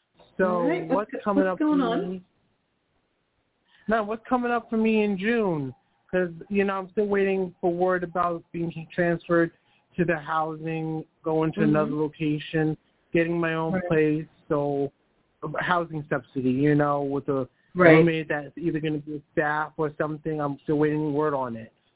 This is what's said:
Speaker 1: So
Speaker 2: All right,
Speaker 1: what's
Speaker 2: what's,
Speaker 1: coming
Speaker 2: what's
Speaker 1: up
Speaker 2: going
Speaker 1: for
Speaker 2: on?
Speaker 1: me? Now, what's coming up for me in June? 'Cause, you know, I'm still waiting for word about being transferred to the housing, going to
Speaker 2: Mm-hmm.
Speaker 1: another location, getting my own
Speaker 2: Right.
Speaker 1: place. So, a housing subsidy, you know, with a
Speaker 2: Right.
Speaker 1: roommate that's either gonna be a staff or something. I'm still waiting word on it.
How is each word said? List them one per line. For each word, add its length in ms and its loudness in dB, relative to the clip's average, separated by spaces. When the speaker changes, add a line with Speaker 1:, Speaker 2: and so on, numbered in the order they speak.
Speaker 1:
So 80 2
Speaker 2:
All 240 0
right, 200 -4
Speaker 1:
what's 240 -2
Speaker 2:
what's, 120 -10
Speaker 1:
coming 200 2
Speaker 2:
what's 100 0
Speaker 1:
up 40 -14
Speaker 2:
going 220 2
Speaker 1:
for 60 0
Speaker 2:
on? 260 -2
Speaker 1:
me? 100 -10
Now, 160 0
what's 240 -8
coming 240 0
up 180 -4
for 60 -2
me 260 2
in 160 0
June? 560 -2
'Cause, 200 0
you 140 2
know, 140 -2
I'm 120 -10
still 160 -2
waiting 540 0
for 120 0
word 320 0
about 480 -4
being 420 -6
transferred 560 2
to 80 2
the 120 0
housing, 880 -4
going 280 0
to 80 -4
Speaker 2:
Mm-hmm. 100 4
Speaker 1:
another 240 2
location, 800 -2
getting 260 2
my 140 0
own 180 -2
Speaker 2:
Right. 160 -2
Speaker 1:
place. 380 2
So, 420 -2
a 200 -6
housing 480 -2
subsidy, 400 -2
you 240 4
know, 280 2
with 280 -4
a 180 -2
Speaker 2:
Right. 220 10
Speaker 1:
roommate 320 4
that's 300 -6
either 220 -2
gonna 180 -2
be 180 -10
a 60 -10
staff 460 -2
or 180 0
something. 420 -4
I'm 220 -4
still 160 0
waiting 380 2
word 180 0
on 240 -4
it. 160 -16